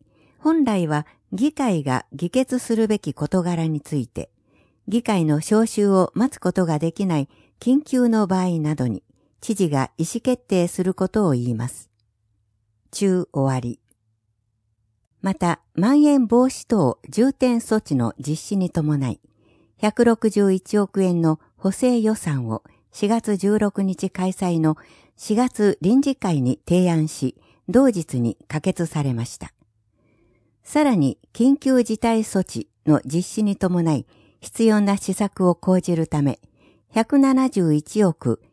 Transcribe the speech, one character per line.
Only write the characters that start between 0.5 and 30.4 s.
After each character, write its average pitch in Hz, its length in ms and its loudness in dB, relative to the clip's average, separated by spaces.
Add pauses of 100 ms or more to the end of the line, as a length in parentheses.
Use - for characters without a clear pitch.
来 196 240 0
は 151 180 -2 (260)
議 247 200 0
会 196 320 -2
が 127 280 -2
議 156 160 -6
決 254 300 -2
す - 160 -4
る 220 140 2
べ 208 100 0
き - 160 -8
事 170 300 -2
柄 170 240 -2
に 151 120 -4
つ - 140 -10
い 131 140 -2
て、 - 220 -12 (580)
議 233 160 -2
会 190 200 0
の 151 160 2
召 214 260 2
集 208 220 0
を 190 280 2
待 247 180 0
つ - 60 -20
こ 180 120 0
と 185 140 0
が 151 140 0
で 165 100 -2
き 202 160 -4
な 160 140 0
い 139 80 -4 (320)
緊 262 220 2
急 247 260 0
の 220 180 2
場 185 140 0
合 180 180 0
な 151 160 -2
ど 131 140 -2
に、 101 160 -6 (360)
知 - 140 -4
事 190 140 0
が 139 280 -2
意 165 60 -4
思 190 180 -6
決 254 180 -2
定 180 280 0
す 180 160 -4
る 185 100 -2
こ 190 140 -4
と 208 220 0
を 151 60 2
言 120 160 -2
い 120 40 -2
ま 117 140 -4
す。 - 200 -20 (1040)
中 185 420 -2
終 135 220 0
わ 131 60 -4
り。 120 180 -8 (1400)
ま 190 140 -2
た、 170 260 -2 (140)
ま 208 180 2
ん 294 120 6
延 277 220 4
防 247 220 4
止 - 180 -10
等 170 420 0
重 262 240 0
点 247 240 0
措 226 200 -2
置 185 200 -2
の 120 220 -2
実 143 180 -6
施 - 200 -6
に 185 140 -2
伴 147 380 -2
い、 - 120 -8 (560)
百 214 280 0
六 226 260 2
十 196 220 2
一 190 260 -2
億 196 240 0
円 180 180 2
の 160 200 2 (160)
補 190 160 -2
正 247 280 0
予 214 140 0
算 135 340 -4
を 110 140 -6 (300)
四 - 160 -2
月 214 280 0
十 202 220 0
六 202 240 -2
日 190 280 -4
開 185 200 -4
催 175 300 -2
の 156 160 2 (400)
四 - 180 -6
月 214 460 2
臨 226 220 4
時 277 120 -2
会 165 260 -2
に 123 280 0
提 180 220 2
案 156 180 0
し、 - 280 -6 (320)
同 247 220 4
日 165 300 -4
に 117 260 -2
可 151 140 -6
決 175 260 -2
さ 156 160 -4
れ 139 100 -2
ま 117 120 -4
し - 140 -12
た。 - 140 -16 (1120)